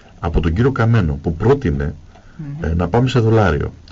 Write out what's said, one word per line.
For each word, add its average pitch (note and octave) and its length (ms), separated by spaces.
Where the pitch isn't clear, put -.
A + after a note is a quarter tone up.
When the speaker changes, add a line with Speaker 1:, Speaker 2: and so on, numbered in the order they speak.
Speaker 1:
από D#2+ 200
τον D#2+ 140
κύριο B2 180
Καμένο, A2+ 500
που E2 140
πρότεινε, D2 580
Speaker 2:
Μμμ. D#2+ 280
Speaker 1:
ε, D#2 100
να E2+ 140
πάμε A#2+ 200
σε B2 120
δολάριο. G2 520